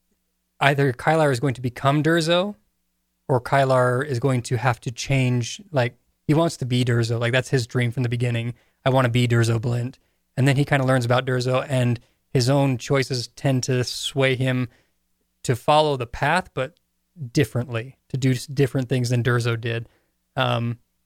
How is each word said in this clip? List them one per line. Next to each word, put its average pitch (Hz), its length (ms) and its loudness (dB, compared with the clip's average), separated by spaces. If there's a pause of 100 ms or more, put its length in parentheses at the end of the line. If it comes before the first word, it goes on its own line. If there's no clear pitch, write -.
(600)
either 139 320 2
Kylar 156 400 2
is 120 80 -2
going 135 140 0
to - 60 -10
become 139 420 0
Durzo, 170 520 2 (760)
or 127 120 2
Kylar 131 680 2
is 131 140 -4
going 127 220 0
to 127 140 -2
have 120 260 -2
to 139 80 -6
change. 123 720 -2 (120)
Like, 123 240 -2 (300)
he 156 80 2
wants 165 240 0
to 135 60 -6
be 123 200 0
Durzo. 117 360 0
Like, 117 120 0
that's 127 180 0
his 123 160 0
dream 123 240 0
from 131 120 -4
the 120 60 -2
beginning. 120 460 -2 (300)
"I 139 60 2
wanna 127 180 4
be 123 200 2
Durzo 117 320 2
Blint." 120 380 -4 (380)
And 131 100 2
then 139 100 4
he 143 80 2
kinda 135 220 0
learns 131 180 2
about 127 220 2
Durzo, 127 420 -2
and 123 300 0 (320)
his 127 180 2
own 139 300 2
choices 135 500 -2
tend 131 360 -2
to 127 200 0
sway 131 520 -2
him 127 320 -2 (720)
to 131 140 0
follow 151 400 2
the 120 100 -6
path, 165 480 -2
but 135 220 -6 (560)
differently, 135 640 -4 (120)
to - 80 -8
do 131 160 2
s-, 123 140 -4
different 131 420 -2
things 123 220 -2
than 120 120 0
Durzo 120 360 0
did. 117 300 -8 (460)
Um, 120 440 -4 (280)